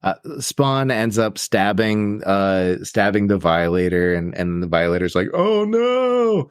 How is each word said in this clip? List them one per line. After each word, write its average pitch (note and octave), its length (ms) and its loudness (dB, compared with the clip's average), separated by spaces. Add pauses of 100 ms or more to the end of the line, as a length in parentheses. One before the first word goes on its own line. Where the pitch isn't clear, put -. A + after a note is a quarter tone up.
Uh, F#3+ 100 -2 (260)
Spawn C3+ 520 0
ends A2 260 0
up A2 200 0
stabbing, G#2 840 0
uh, F#2+ 600 0
stabbing G#2 440 0
the G2+ 100 2
Violator, F2 760 2
and, E2+ 220 -4
and F2 260 -4
the F2+ 60 -4
Violator's E2+ 480 0
like, F#2 180 0
Oh G#3 320 0
no! A#3+ 840 0